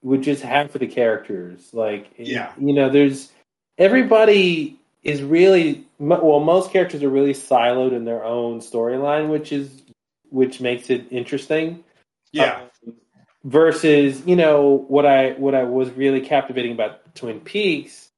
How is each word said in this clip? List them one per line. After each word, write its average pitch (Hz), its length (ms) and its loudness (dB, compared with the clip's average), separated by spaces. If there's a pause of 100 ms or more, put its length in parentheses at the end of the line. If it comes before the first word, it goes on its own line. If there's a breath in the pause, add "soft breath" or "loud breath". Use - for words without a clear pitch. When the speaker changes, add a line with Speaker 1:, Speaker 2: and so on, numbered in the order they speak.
Speaker 1:
with 131 220 -2
just 143 180 -4
half 143 320 -4
of 131 80 -6
the 123 60 -6
characters. 101 840 -6
Like, 107 440 -6
Speaker 2:
Yeah. 117 400 -10
Speaker 1:
you 143 160 -2
know, 139 160 2
there's, 139 420 0 (460 soft breath)
everybody 202 1000 2 (240)
is 143 180 -4
really, 165 640 2 (140)
mo-, 165 240 0
well, 151 160 4
most 175 320 0
characters 175 320 -2
are 143 60 0
really 139 240 0
siloed 127 600 0
in 120 120 -6
their 113 180 -6
own 117 360 -6
storyline, 139 720 -4
which 151 220 -6
is, 139 320 -10 (480)
which 131 300 -2
makes 123 280 -6
it 120 220 -2
interesting. 156 720 -6 (480)
Speaker 2:
Yeah. 151 320 -4 (240)
Speaker 1:
Um, 117 60 -18 (520)
versus, 147 800 2
you 180 120 2
know, 143 500 4
what 143 180 2
I, 135 280 4
what 135 200 -2
I 131 100 2
was 123 280 -2
really 135 300 -2
captivating 131 500 -4
about 113 420 -8
Twin 123 280 -12
Peaks - 640 -6 (100)